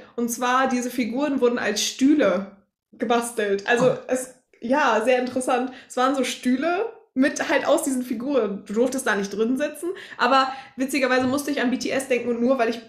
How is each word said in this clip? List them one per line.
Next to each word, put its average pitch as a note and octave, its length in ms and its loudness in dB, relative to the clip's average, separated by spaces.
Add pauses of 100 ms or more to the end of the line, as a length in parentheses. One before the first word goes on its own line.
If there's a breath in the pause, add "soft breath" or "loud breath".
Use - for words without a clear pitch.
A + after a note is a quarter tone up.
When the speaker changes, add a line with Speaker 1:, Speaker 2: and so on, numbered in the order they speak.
(180 loud breath)
Speaker 1:
Und A#3 120 -2
zwar B3+ 400 0
diese B3 220 -2
Figuren C4 500 -2
wurden A#3+ 160 2
als G#3+ 260 -2
Stühle A#3 760 2 (340)
gebastelt. A3 760 -2
Also A#3+ 240 4
Speaker 2:
Oh. - 60 -2 (120)
Speaker 1:
es, - 260 -4 (260)
ja, A#3+ 420 2
sehr B3+ 160 4
interessant. B3+ 520 -2 (160 loud breath)
Es - 100 -8
waren C4 180 2
so C4 80 0
Stühle E4 680 -2 (220)
mit C#4+ 340 0
halt D4+ 180 0
aus D#4+ 180 4
diesen B3+ 200 -2
Figuren. A3+ 600 -2
Du G3+ 80 -10
durftest B3+ 340 0
da G#3+ 80 2
nicht G3 140 -4
drin A3+ 260 0
sitzen, D4 320 -4 (300 loud breath)
aber C4 340 2 (240 loud breath)
witzigerweise B3+ 520 0
musste C#4+ 240 -2
ich C4+ 100 -2
an B3 100 2
B B3 60 -2
T - 120 -4
S C4 200 -2
denken A#3+ 180 0
und A#3 140 0
nur, B3+ 180 4
weil A3+ 100 2
ich A#3 200 -6